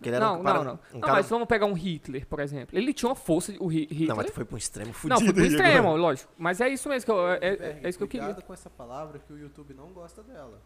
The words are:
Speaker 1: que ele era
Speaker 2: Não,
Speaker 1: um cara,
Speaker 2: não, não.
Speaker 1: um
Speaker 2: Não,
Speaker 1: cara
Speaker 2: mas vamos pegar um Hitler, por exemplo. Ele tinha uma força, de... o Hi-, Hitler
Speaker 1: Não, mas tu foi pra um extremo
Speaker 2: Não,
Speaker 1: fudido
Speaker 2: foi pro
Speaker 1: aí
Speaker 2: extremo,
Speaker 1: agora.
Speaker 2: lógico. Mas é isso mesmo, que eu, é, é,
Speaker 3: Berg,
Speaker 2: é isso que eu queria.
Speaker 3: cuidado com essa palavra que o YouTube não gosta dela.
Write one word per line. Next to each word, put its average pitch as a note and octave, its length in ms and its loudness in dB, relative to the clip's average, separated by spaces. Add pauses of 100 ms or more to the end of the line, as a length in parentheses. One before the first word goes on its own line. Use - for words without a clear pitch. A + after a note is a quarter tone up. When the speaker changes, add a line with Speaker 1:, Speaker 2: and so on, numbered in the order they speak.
Speaker 1:
que - 60 -6
ele E3 80 0
era G#3+ 100 4
Speaker 2:
Não, F3+ 140 0
Speaker 1:
um - 20 -6
cara, G3 160 2
Speaker 2:
não, D3+ 60 0
não. B2+ 80 -6
Speaker 1:
um - 220 -16
Speaker 2:
Não, B2+ 80 -12
Speaker 1:
cara D4+ 100 2
Speaker 2:
mas G3 160 4
vamos A#3 180 -2
pegar G#3 200 4
um G#3 60 0
Hitler, D#3+ 540 -6
por D3+ 140 -6
exemplo. C#3+ 360 -6
Ele B3+ 160 2
tinha - 160 -2
uma B3 60 -2
força, F3+ 380 0
de... F#3+ 80 -14
o F#3 100 -2
Hi-, D#3+ 180 0
Hitler D#3+ 200 0
Speaker 1:
Não, A#2 80 0
mas G#2 100 -2
tu G#4 60 -4
foi - 120 -8
pra A#2+ 120 -10
um - 20 -10
extremo G#2 300 -8
Speaker 2:
Não, A#2 60 -10
Speaker 1:
fudido A3+ 320 2
Speaker 2:
foi F#3 80 6
pro A3+ 100 6
Speaker 1:
aí B3+ 40 6
Speaker 2:
extremo, D4+ 380 6
Speaker 1:
agora. D#3+ 160 2
Speaker 2:
lógico. D3+ 340 0
Mas F3 240 -2
é B3 80 2
isso C4+ 200 -4
mesmo, C4+ 160 -4
que - 80 0
eu, F3 160 2
é, F3+ 120 2
é, F#3+ 160 0
Speaker 3:
Berg, D3+ 300 -8
Speaker 2:
é - 20 -2
isso F3+ 100 -6
que - 40 -8
eu G3+ 60 -2
queria. A3+ 180 -6
Speaker 3:
cuidado G3+ 180 -8
com - 80 -16
essa - 160 -18
palavra C#3 520 -14
que - 120 -20
o D3 60 -16
YouTube C#3+ 340 -18
não C#3 200 -20
gosta F3 280 -20
dela. D3 460 -20